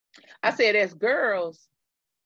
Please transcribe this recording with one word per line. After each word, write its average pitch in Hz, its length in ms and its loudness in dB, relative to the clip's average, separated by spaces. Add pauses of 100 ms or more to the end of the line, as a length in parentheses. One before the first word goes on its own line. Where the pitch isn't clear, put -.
(420)
I 220 120 2
said, 214 220 2
as 190 180 0
girls, 196 760 -4 (580)